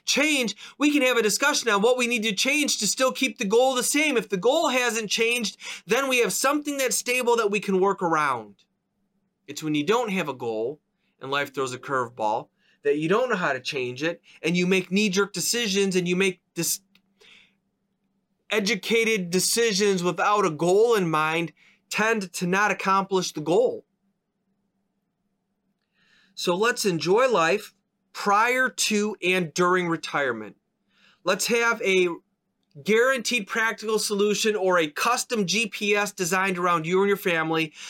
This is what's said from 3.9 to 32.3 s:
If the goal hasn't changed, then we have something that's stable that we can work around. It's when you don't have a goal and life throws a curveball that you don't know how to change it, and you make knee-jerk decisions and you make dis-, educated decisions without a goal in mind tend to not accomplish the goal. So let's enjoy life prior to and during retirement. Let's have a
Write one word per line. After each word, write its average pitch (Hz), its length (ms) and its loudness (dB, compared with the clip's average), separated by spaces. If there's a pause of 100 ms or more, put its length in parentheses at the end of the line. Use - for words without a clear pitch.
If 190 120 -2
the 202 80 -4
goal 277 320 2
hasn't 233 420 -2
changed, 233 460 -2 (320)
then 262 180 2
we 254 140 2
have 202 120 2
something 294 460 -2
that's 247 180 0
stable 240 380 0
that 220 160 0
we 208 80 0
can 190 220 0
work 196 200 0
around. 139 640 -2 (840)
It's 151 160 -12
when 156 100 -2
you 147 100 0
don't 220 280 0
have 175 160 -2
a 131 60 -6
goal 120 440 -4 (420)
and 135 120 -8
life 143 200 -2
throws 135 220 -4
a 123 60 -12
curveball 120 680 -2 (380)
that 147 140 2
you 160 100 -2
don't 240 200 2
know 233 60 0
how 170 200 -2
to 127 60 -6
change 127 440 -6
it, 170 180 -4 (180)
and 170 160 0
you 180 120 2
make 185 240 0
knee-jerk 202 400 0
decisions 196 640 0
and 175 100 0
you 180 80 0
make 185 260 -2 (140)
dis-, - 260 -4 (1700)
educated 220 800 0
decisions 196 720 0
without 190 420 0
a 175 60 2
goal 185 460 4
in 185 120 2
mind 156 440 0 (360)
tend 208 440 0
to 180 160 -4
not 196 240 2
accomplish 190 600 0
the 156 80 -8
goal. 165 440 0 (2500)
So 175 220 -2
let's 233 280 0
enjoy 185 440 2
life 196 460 0 (380)
prior 240 560 2
to 208 460 0 (100)
and 180 300 0
during 180 320 2
retirement. 139 720 -4 (640)
Let's 190 240 -2
have 233 360 0
a 185 260 2 (760)